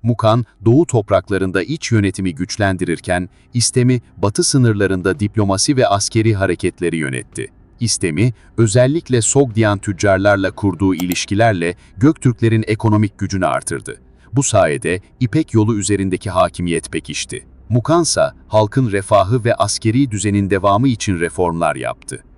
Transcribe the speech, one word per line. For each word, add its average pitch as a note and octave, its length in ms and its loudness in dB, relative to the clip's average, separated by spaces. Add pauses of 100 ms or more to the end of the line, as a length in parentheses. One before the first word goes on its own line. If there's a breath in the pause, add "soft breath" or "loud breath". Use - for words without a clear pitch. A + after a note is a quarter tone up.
Mukan, A#2 420 2 (200 soft breath)
doğu B2+ 220 4
topraklarında F#2+ 760 0
iç D3 300 -4
yönetimi F#2+ 420 0
güçlendirirken, F2+ 920 -4 (260 soft breath)
İstemi, B2 460 2 (160 soft breath)
batı G2+ 280 0
sınırlarında G2 760 2
diplomasi G2+ 560 0
ve B2+ 100 2
askeri G#2+ 480 0
hareketleri F2+ 600 -2
yönetti. C2 540 -8 (300)
İstemi, G#2 520 0 (240 soft breath)
özellikle B2 680 2
Sogdian A2 560 2
tüccarlarla G2 720 2
kurduğu F#2+ 440 0
ilişkilerle F2+ 800 0 (220 soft breath)
Göktürklerin A2+ 680 2
ekonomik G#2+ 520 0
gücünü F#2 280 -2
artırdı. C2 540 -6 (320 soft breath)
Bu C3+ 100 0
sayede E2+ 580 0 (200 soft breath)
İpek D#3 340 -2
yolu A2 220 2
üzerindeki G2 540 -2
hakimiyet F2 640 -4
pekişti. - 540 -10 (220)
Mukansa, A#2+ 680 0 (140)
halkın A2 440 0
refahı G2+ 520 0
ve A#2 100 2
askeri A2+ 560 0
düzenin G2+ 400 0
devamı G2+ 380 2
için G2+ 320 -2
reformlar E2+ 560 -2
yaptı. B1 480 -12 (120)